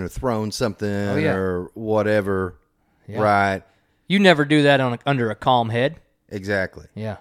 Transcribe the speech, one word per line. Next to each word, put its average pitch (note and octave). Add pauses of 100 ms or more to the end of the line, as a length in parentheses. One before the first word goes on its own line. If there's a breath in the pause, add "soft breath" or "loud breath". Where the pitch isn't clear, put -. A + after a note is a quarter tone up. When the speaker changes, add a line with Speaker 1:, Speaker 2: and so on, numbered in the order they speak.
Speaker 1:
or F2+
thrown A2
something G#2+
Speaker 2:
Oh, G2+
yeah. D3+
Speaker 1:
or F#2
whatever, G#2 (480)
Speaker 2:
Yeah. G#2
Speaker 1:
right? G2+ (440)
Speaker 2:
You F#3+
never E3+
do D3
that C#3+
on B2+
a, A#2
under B2
a G#2
calm A#2+
head. B2+ (300)
Speaker 1:
Exactly. F#2+
Speaker 2:
Yeah. G#2+